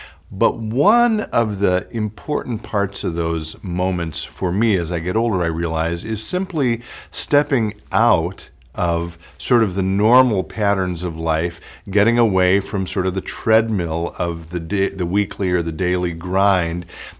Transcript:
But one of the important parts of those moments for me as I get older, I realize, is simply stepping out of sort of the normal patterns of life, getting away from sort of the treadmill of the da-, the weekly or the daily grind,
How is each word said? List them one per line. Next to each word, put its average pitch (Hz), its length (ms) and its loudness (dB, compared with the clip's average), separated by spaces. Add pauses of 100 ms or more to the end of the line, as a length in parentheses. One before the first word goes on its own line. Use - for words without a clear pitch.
(340)
But 107 220 2
one 202 640 2
of 110 380 -2
the 92 320 2
important 113 720 -4
parts 101 420 -2
of 87 100 -2
those 82 480 -4
moments 87 640 -2
for - 260 -4
me 104 280 2
as 82 120 -2
I 87 80 -2
get 87 160 -4
older, 110 280 0
I 85 60 0
realize, 82 580 -2
is 107 200 -4
simply 151 540 -2 (300)
stepping 127 640 0 (180)
out 98 560 2 (260)
of 85 440 -2 (180)
sort 123 260 4
of 95 120 0
the 95 80 0
normal 107 600 4
patterns 92 600 0
of 82 160 -4
life, 80 420 -2 (300)
getting 107 280 4
away 95 420 4
from 95 260 -4
sort 92 200 -2
of 92 60 0
the 92 80 -2
treadmill 92 960 0
of 85 320 -4
the 85 120 -4
da-, 95 340 -2
the 90 100 -4
weekly 95 460 0
or 90 100 2
the 82 100 -2
daily 87 440 0
grind, 90 720 0 (340)